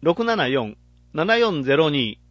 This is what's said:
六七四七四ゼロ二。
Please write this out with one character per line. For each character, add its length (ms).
六 240
七 240
四 280
七 240
四 260
ゼ 140
ロ 120
二。 300